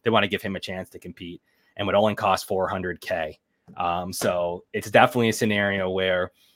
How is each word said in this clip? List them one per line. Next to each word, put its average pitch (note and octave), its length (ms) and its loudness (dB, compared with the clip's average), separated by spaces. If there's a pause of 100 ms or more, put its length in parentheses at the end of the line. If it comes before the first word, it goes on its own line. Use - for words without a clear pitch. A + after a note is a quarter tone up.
They A#2 80 0
wanna G#2 180 4
give G2 140 -2
him G2 140 -6
a F2 40 -10
chance F#2 300 -10
to F2+ 80 -18
compete, F2 420 -14 (360)
and G2+ 100 -4
would G2 100 2
only G#2 180 4
cost F#2+ 320 0
four F#2+ 220 0
hundred F2+ 320 -6
K. D#2+ 380 -6 (380)
Um, F2+ 360 -2
so F2+ 600 -2
it's G#2 180 -6
definitely A#2+ 380 6
a A2 40 4
scenario G2+ 580 0
where F#2 420 0 (240)